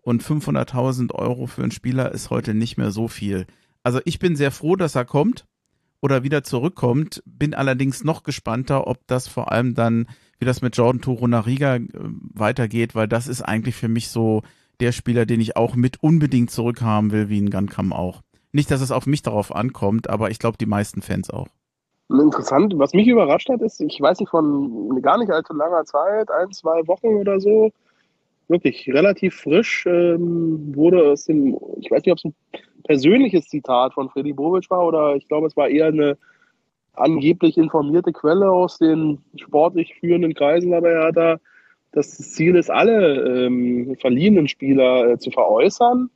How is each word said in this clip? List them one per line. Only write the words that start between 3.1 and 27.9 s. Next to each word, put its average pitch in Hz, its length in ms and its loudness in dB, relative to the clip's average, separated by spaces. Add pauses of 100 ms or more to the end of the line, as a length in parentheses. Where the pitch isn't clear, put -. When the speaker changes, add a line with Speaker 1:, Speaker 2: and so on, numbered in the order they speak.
Speaker 1:
Also 123 220 -2
ich 165 140 -6
bin 175 180 -2
sehr 139 140 0
froh, 156 260 -4
dass 175 180 -4
er 123 100 -2
kommt 156 400 -2 (560)
oder 135 220 0
wieder 139 220 -2
zurückkommt, 135 840 -4
bin - 280 -4
allerdings 135 500 -2
noch 156 180 -2
gespannter, 131 640 -4
ob - 200 -8
das 127 220 -6
vor - 220 -8
allem 120 240 0
dann 117 320 0 (320)
wie - 60 -4
das 127 180 -2
mit 123 140 -4
Jordan 120 240 2
Torunarigha, 123 760 -2
äh, 117 120 -8 (460)
weitergeht, 113 600 -2
weil 110 140 -2
das 117 200 -4
ist 123 140 -10
eigentlich 110 320 -4
für - 140 -6
mich 113 200 -2
so 110 340 0 (380)
der 120 120 0
Spieler, 120 340 -2
den 117 140 0
ich 110 160 -2
auch 117 180 0
mit 123 280 -2
unbedingt 147 480 2
zurückhaben 113 600 -2
will, 107 180 -2
wie 104 120 -2
ein 101 60 0
Ngannou 98 480 -4
auch. 90 280 -8 (300)
Nicht, 143 180 0
dass 139 100 0
es 131 120 -4
auf 123 140 -4
mich 143 160 -2
darauf 107 320 -4
ankommt, 110 540 -2
aber 104 220 -2
ich 107 80 -8
glaub, 113 180 -4
die 110 100 -4
meisten 104 360 -4
Fans 95 280 -6
auch. - 180 -10 (600)
Speaker 2:
Interessant, 147 720 2
was 139 160 0
mich 208 120 6
überrascht 190 440 4
hat, 240 100 0
ist, 220 200 -6
ich 151 200 -6
weiß 160 200 0
nicht, 208 100 -6
von 131 720 -2
gar 143 160 2
nicht 220 120 -2
allzu 160 220 -2
langer 160 320 -2
Zeit, 196 460 -2
ein, 180 220 -2
zwei 165 340 -2
Wochen 190 220 -2
oder 202 320 0
so, 214 300 4 (760)